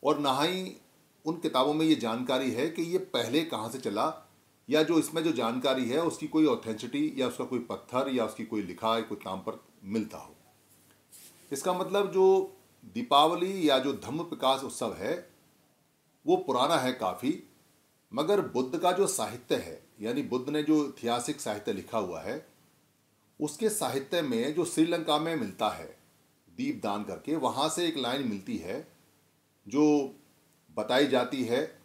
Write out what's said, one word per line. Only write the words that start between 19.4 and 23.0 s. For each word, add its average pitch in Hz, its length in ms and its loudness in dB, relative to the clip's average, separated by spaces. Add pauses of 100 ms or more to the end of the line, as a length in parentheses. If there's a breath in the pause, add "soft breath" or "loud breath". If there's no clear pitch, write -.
है, 85 280 -6 (180)
यानी 123 200 -2
बुद्ध 123 280 -2
ने 151 140 0
जो 151 240 2
ऐतिहासिक 117 540 -4
साहित्य 104 320 -4
लिखा 98 240 -4
हुआ 87 240 -4
है, 117 280 -8 (880)